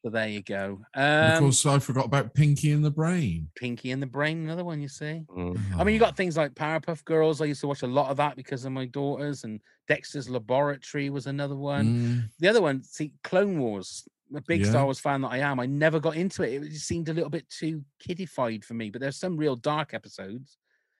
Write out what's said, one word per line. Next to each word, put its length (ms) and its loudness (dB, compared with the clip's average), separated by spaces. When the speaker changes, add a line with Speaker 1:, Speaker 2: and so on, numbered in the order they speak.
Speaker 1:
So 60 -4
there 180 0
you 140 -6
go. 400 -6
Speaker 2:
And 380 6
of 60 4
Speaker 1:
Um, 60 6
Speaker 2:
course, 200 4
I 140 6
forgot 260 0
about 300 0
Pinky 380 4
and 120 4
the 60 2
Brain. 640 0
Speaker 1:
Pinky 360 -6
and 120 -2
the 40 -4
Brain, 380 -2
another 200 -6
one, 180 -6
you 60 -8
see. 360 -8
Speaker 3:
Mm. 240 -4
Speaker 1:
I 60 2
mean, 100 4
you 60 2
Speaker 2:
Oh. 40 10
Speaker 1:
got 140 2
things 180 0
like 180 0
Powerpuff 500 -4
Girls. 360 4
I 60 2
used 160 -2
to 60 -4
watch 140 -4
a 40 -2
lot 240 2
of 80 -2
that 180 0
because 300 -8
of 60 -6
my 120 -4
daughters, 600 -4
and 160 -8
Dexter's 400 -2
Laboratory 800 -2
was 180 -6
another 300 -4
one. 300 0
Speaker 2:
Mm. 440 2
Speaker 1:
The 80 6
other 120 6
one, 220 2
see, 320 -8
Clone 340 2
Wars. 480 -4
A 80 -8
big 200 0
Speaker 2:
Yeah. 80 4
Speaker 1:
Star 140 6
Wars 160 0
fan 220 0
that 60 -2
I 100 -2
am, 220 0
I 60 0
never 340 4
got 160 0
into 260 -2
it. 200 -2
It 80 -10
just 160 -10
seemed 240 -2
a 40 -2
little 160 0
bit 200 -6
too 340 -6
kiddified 640 -4
for 100 -14
me, 160 -6
but 100 -10
there's 180 -4
some 180 -4
real 200 0
dark 380 -2
episodes. 640 -12